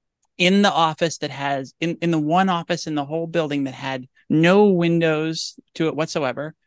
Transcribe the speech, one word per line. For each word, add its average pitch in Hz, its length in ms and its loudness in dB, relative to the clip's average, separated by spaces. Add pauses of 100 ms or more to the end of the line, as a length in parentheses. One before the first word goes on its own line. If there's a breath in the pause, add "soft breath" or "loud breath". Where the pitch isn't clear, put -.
(380)
in 185 260 4
the 202 80 4
office 160 480 0
that 151 100 -6
has, 139 500 -6
in, 165 220 -4
in 170 100 0
the 160 80 0
one 170 300 2
office 170 380 -4
in 156 80 -6
the 143 100 -4
whole 165 220 -6
building 151 380 -2
that 131 80 -8
had 131 340 -8 (220 soft breath)
no 175 360 6
windows 165 920 0 (180)
to 160 120 0
it 151 80 -2
whatsoever, 143 600 -4 (120)